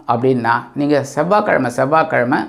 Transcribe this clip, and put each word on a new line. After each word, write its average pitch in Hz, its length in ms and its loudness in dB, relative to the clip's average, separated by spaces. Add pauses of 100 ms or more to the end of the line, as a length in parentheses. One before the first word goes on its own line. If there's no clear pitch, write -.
அப்படின்னா, 120 440 0 (220)
நீங்க 143 300 0
செவ்வாய்க்கிழமை, 165 680 0
செவ்வாய்க்கிழமை 135 800 0